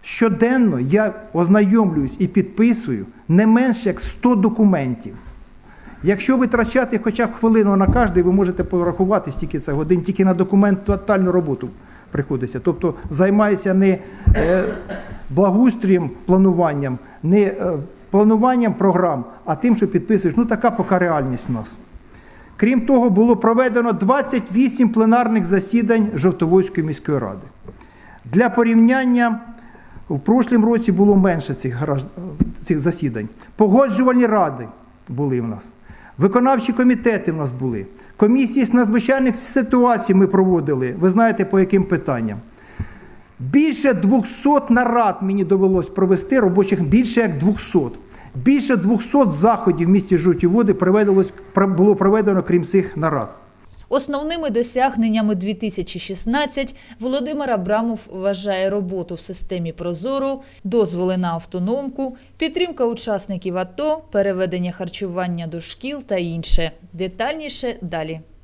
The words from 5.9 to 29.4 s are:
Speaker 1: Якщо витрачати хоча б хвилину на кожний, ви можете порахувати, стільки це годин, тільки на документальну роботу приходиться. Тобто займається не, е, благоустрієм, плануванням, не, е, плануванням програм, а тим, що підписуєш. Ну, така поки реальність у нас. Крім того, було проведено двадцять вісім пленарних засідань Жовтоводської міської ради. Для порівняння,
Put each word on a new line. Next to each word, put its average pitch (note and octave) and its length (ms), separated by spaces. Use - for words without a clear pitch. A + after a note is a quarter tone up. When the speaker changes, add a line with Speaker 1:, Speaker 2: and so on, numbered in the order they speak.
Speaker 1:
Якщо G3+ 340
витрачати A#3+ 640
хоча A#3 220
б A3+ 80
хвилину A3 420
на F#3+ 120
кожний, F#3+ 360
ви F3+ 80
можете F3+ 320
порахувати, F3 680
стільки D#3 280
це D3 120
годин, D#3 300
тільки F#3+ 240
на F#3 80
документальну F#3+ 1000
роботу D3 380
приходиться. B2+ 480
Тобто F3 340
займається G3 640
не, F#3+ 260
е, F#3 280
благоустрієм, F#3+ 800
плануванням, E3 720
не, F#3+ 180
е, F#3 320
плануванням A3 640
програм, F3 520
а D#3 100
тим, A#3 200
що G#3 120
підписуєш. F3+ 500
Ну, A#3 80
така A3+ 260
поки A3+ 260
реальність D3 520
у B2+ 40
нас. A2 240
Крім A#3+ 240
того, B3 280
було A3 260
проведено A#3 580
двадцять C4 580
вісім A#3+ 380
пленарних A3 560
засідань G#3+ 680
Жовтоводської E3+ 720
міської C#3+ 320
ради. G2 280
Для G#3+ 240
порівняння, A#3+ 880